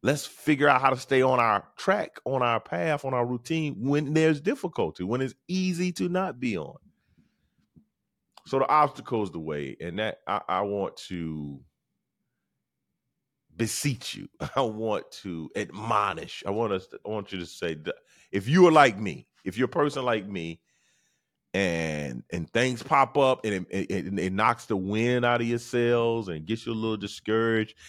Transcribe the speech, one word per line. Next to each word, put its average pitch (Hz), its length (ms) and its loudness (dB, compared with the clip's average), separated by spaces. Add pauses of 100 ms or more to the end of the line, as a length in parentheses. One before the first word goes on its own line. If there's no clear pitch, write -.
Let's 143 220 0
figure 147 440 2
out 131 120 6
how 135 100 4
to 131 60 0
stay 131 240 2
on 127 180 4
our 107 260 4 (120)
track, - 480 -2
on 131 180 0
our 117 160 2
path, 165 440 -2
on 135 100 -4
our 123 120 0
routine 139 520 -4
when 143 360 0
there's 160 280 4
difficulty, 151 640 -2
when 117 180 -2
it's 131 120 -4 (140)
easy 180 460 -2
to 185 160 -4
not 180 300 -4
be 120 180 -2
on. 73 200 -8 (1700)
So 135 140 0
the 131 80 2
obstacle 139 560 2
is 92 80 -6
the 85 80 -8
way, 73 420 -6
and 85 180 -8
that 107 280 -4
I, 101 200 -2
I 92 140 0
want 101 340 -2 (140)
to 78 500 -6 (2000)
beseech - 580 -4
you. - 140 -14 (120)
<laughs> - 140 -8
I 139 60 2
want 110 500 -2 (120)
to 82 320 -8
admonish. 101 880 -2
I 98 60 -4
want 107 220 0
us 92 140 -4
to, - 180 -16
I 101 40 -8
want 107 220 -6
you 95 80 -8
to 87 60 -6
say, 85 300 -6
that 78 200 -8 (360)
if 98 160 -2
you 175 200 8
are 165 40 8
like 139 280 8
me, 82 280 -8 (160)
if 92 140 -6
you're 123 80 2
a 120 40 -2
person 143 360 -2
like 110 220 0
me, 85 340 -8 (920)
and, 80 800 -2
and 85 200 -6
things 123 320 0
pop 139 340 4
up 131 280 4
and 104 80 0
it, 92 160 -4
it, 95 220 -2 (160)
it, 95 120 -4
it 92 140 0
knocks 113 320 2
the 107 120 -2
wind 113 480 0
out 120 160 4
of 117 60 -2
your 120 120 0
sails 117 680 0
and 78 160 -8
gets 110 200 -4
you 120 80 -4
a - 20 -4
little 110 220 -2
discouraged 110 760 0 (140)